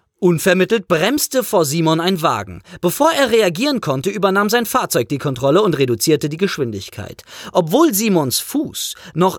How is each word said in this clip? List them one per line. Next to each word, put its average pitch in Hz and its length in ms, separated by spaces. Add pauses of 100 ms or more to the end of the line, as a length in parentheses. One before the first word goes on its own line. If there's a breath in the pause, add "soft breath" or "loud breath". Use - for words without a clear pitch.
(180)
Unvermittelt 185 720
bremste 226 560
vor 175 220
Simon 160 340
ein 175 220
Wagen. 101 400 (180 loud breath)
Bevor 294 320
er 277 180
reagieren 226 520
konnte, 135 260
übernahm 196 400
sein 233 160
Fahrzeug 196 460
die 143 80
Kontrolle 139 420
und 180 160
reduzierte 139 540
die 156 80
Geschwindigkeit. 117 840 (300 loud breath)
Obwohl 208 400
Simons 185 460
Fuß - 560 (180 loud breath)
noch 185 260